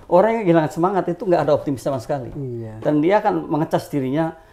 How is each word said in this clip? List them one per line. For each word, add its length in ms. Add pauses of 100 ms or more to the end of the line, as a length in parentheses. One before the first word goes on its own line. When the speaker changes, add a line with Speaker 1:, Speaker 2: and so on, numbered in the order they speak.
Speaker 1:
Orang 240
yang 120
kehilangan 280
semangat 360
itu 160
nggak 180
ada 120
optimis 280
sama 160
sekali. 340
Speaker 2:
Iya. 480
Speaker 1:
Dan 200
dia 200
akan 280
mengecas 400
dirinya, 460 (200)